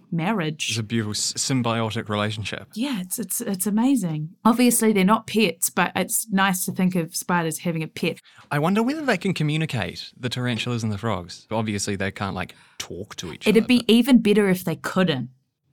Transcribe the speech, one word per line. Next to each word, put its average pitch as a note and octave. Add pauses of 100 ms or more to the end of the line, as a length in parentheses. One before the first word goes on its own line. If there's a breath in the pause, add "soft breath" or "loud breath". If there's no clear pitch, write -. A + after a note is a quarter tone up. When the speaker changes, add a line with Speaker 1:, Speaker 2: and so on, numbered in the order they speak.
(120)
Speaker 1:
marriage. D#3+
Speaker 2:
It's A2+
a A2+
beautiful G#2+
s-, -
symbiotic A#2
relationship. G#2
Speaker 1:
Yeah, A#3
it's, F#3
it's, G3+
it's G3+
amazing. G3+ (160)
Obviously, A#3
they're G3
not A3
pets, -
but F3
it's -
nice G3
to F#3
think F#3
of E3
spiders E3
having E3
a D#3
pet. - (300 soft breath)
Speaker 2:
I D3
wonder F#3
whether C#4+
they A#3
can F#3+
communicate, D3
the A#2+
tarantulas A#2+
and A2
the G2+
frogs. F#2
Obviously, G#2+
they G2
can't, G2
like, F2+ (240 soft breath)
talk -
to F3
each -
Speaker 1:
It'd A3
Speaker 2:
other, -
Speaker 1:
be B3
Speaker 2:
but -
Speaker 1:
even A#3+
better G#3
if F#3
they D#3+
couldn't. D#3+ (440)